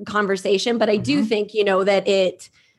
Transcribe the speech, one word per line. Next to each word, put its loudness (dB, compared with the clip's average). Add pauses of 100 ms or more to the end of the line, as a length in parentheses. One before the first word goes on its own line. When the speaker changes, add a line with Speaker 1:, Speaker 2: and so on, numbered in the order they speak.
Speaker 1:
conversation, 0
but 2
I 2
do 0
Speaker 2:
Mm-hmm. 0
Speaker 1:
think, -2
you 0
know, 2
that 0
it, 0 (300)